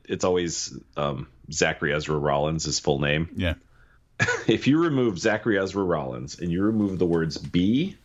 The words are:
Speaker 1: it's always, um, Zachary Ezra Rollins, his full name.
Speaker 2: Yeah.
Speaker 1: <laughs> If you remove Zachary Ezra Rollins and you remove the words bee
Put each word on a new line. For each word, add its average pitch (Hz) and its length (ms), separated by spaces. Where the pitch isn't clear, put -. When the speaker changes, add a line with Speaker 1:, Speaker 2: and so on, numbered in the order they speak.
Speaker 1:
it's 95 180
always, 90 520
um, 71 320
Zachary 80 420
Ezra 76 240
Rollins, 73 460
his 73 160
full 73 200
name. 76 360
Speaker 2:
Yeah. 90 180
Speaker 1:
<laughs> - 60
If 107 180
you 143 160
remove 127 380
Zachary 107 400
Ezra 95 240
Rollins 69 560
and 85 120
you 92 120
remove 104 340
the 90 80
words 82 320
bee 110 680